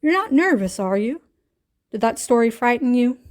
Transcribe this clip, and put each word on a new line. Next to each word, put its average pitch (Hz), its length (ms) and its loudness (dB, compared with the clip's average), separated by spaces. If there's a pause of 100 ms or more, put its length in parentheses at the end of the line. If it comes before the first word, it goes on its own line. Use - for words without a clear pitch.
You're 302 120 2
not 392 180 0
nervous, 269 480 2
are 190 180 -2
you? 233 240 -4 (680)
Did 214 100 -6
that - 180 -2
story 233 300 2
frighten 240 440 0
you? 247 240 0 (140)